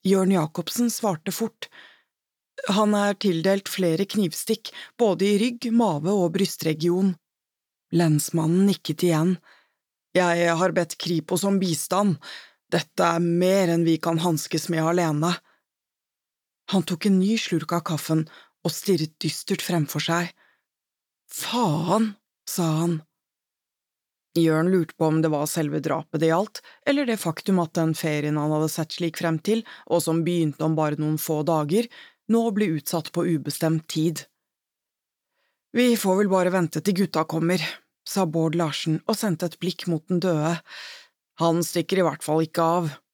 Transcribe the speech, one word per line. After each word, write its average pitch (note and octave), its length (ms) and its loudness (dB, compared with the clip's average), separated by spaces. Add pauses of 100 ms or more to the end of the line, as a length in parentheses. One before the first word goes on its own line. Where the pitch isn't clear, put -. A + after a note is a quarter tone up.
Jørn F#3+ 320 4
Jacobsen F3 560 -2
svarte F#3+ 400 -4
fort. - 380 -6 (1040)
«Han G#3 240 2
er G3+ 160 2
tildelt G3 560 0
flere F3+ 320 0
knivstikk, G#3 720 -2 (260)
både G3 300 2
i G#3 100 4
rygg, A#3+ 320 -2
mave F#3+ 400 2
og F3 240 2
brystregion.» F3 800 0 (800)
Lensmannen E3 720 2
nikket F3+ 400 -2
igjen. E3 300 2 (760)
«Jeg E3+ 440 2
har E3 160 2
bedt E3+ 240 -2
Kripos E3+ 480 -2
om G3 160 2
bistand. F3+ 560 0 (480)
Dette - 400 0
er E3+ 160 0
mer F3+ 480 2
enn E3 160 2
vi E3 160 4
kan E3+ 160 -2
hanskes D#3+ 540 -2
med D#3+ 100 0
alene.» E3 480 0 (1400)
Han F3+ 80 4
tok F3 240 -4
en F#3+ 140 4
ny G#3+ 180 2
slurk D#3+ 320 -2
av E3+ 160 -2
kaffen D#3 400 -2 (400)
og D#3+ 80 -2
stirret D#3 480 0
dystert - 400 -4
fremfor D#3 400 -2
seg. E3+ 300 -2 (1000)
«Faen», G3+ 840 -2 (260)
sa E3+ 240 -2 (160)
han. E3+ 140 0 (1400)
Jørn D#3+ 320 4
lurte F3+ 240 0
på D#3+ 140 0
om D#3+ 140 2
det D#3+ 120 2
var D3 160 -2
selve D3+ 320 -2
drapet D3+ 400 -4
det D#3+ 80 2
gjaldt, F3+ 320 -2 (240)
eller C#4 240 0
det A3 80 -2
faktum F3+ 460 0
at D#3+ 100 -6
den D#3+ 240 0
ferien D3+ 400 -2
han D3+ 160 0
hadde D#3 160 0
sett D#3 240 -6
slik E3+ 240 -4
frem E3 240 -2
til, A3 220 0 (260)
og E3+ 140 2
som E3 220 0
begynte E3 400 0
om D#3+ 120 2
bare D3+ 240 0
noen D3+ 160 0
få D3+ 300 -2
dager, E3 400 0 (420)
nå A3+ 140 4 (100)
ble G#3 140 2 (100)
utsatt D#3+ 380 -4
på F3 100 0
ubestemt D#3+ 640 -2
tid. D#3 380 -2 (1500)
«Vi B3 140 4 (100)
får F#3+ 240 2
vel G3+ 80 2
bare F3+ 240 2
vente E3 320 0
til F#3+ 160 2
gutta D#3+ 240 0
kommer», E3 380 0 (440)
sa F#3+ 220 0
Bård D#3+ 260 0
Larsen D#3+ 520 -2
og A3+ 100 -2
sendte F3 320 -2
et - 80 -12
blikk - 320 -6
mot D#3+ 160 -2
den F3+ 160 0
døde. E3 320 0 (880)
«Han E3 240 2
stikker F3+ 380 0
i - 20 4
hvert D3+ 180 -2
fall D#3+ 220 0
ikke E3 320 0
av.» D#3+ 160 -2 (200)